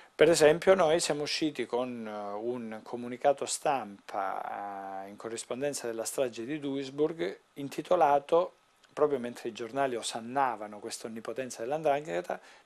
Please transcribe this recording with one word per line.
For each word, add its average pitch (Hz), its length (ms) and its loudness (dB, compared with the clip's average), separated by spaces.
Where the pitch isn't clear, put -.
Per 156 160 10
esempio 160 460 8
noi 165 240 4
siamo 147 220 0
usciti 143 440 -2
con, 120 400 -4
eh, 104 320 -6
un 113 460 -6
comunicato 123 600 0
stampa, 101 1600 -4
eh, 98 60 -12
in 104 80 -14
corrispondenza 123 720 -6
della 113 160 -4
strage 117 400 -4
di 147 160 -6
Duisburg, 147 800 -2
intitolato, 156 1000 2
proprio 143 260 2
mentre 120 300 -8
i 113 40 -4
giornali 120 440 -2
osannavano 113 840 -2
questa 113 300 -10
onnipotenza 113 560 -8
dell''ndrangheta, 156 720 -2